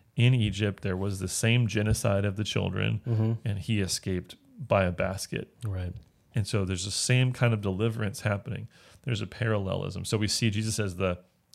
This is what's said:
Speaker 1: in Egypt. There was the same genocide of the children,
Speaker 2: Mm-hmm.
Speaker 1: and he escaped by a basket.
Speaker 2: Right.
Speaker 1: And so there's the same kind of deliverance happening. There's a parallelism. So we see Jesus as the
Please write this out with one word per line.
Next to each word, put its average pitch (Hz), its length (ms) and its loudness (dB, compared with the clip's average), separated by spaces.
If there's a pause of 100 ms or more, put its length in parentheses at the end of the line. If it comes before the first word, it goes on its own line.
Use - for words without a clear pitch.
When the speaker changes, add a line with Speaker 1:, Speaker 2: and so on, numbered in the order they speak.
(180)
Speaker 1:
in 123 160 8
Egypt. 104 500 2
There 92 140 -2
was 98 220 -2
the 95 100 -2
same 117 380 4
genocide 104 580 2
of 98 100 -2
the 104 80 -2
children, 101 640 -2
Speaker 2:
Mm-hmm. 110 240 2 (140)
Speaker 1:
and 101 140 -2
he 107 220 -2
escaped 92 540 -4 (320)
by 101 160 4
a 90 80 0
basket. 95 560 -4 (180)
Speaker 2:
Right. 92 280 -6 (420)
Speaker 1:
And 101 120 0
so 101 180 0
there's 92 200 -2
the 101 60 -6
same 127 420 2
kind 120 200 2
of 107 80 -2
deliverance 107 600 -2
happening. 104 460 -4 (360)
There's 110 180 -2
a 107 60 -6
parallelism. 95 800 -2
So 110 120 0
we 104 100 2
see 113 220 2
Jesus 107 300 0
as 95 180 -2
the 90 220 0 (360)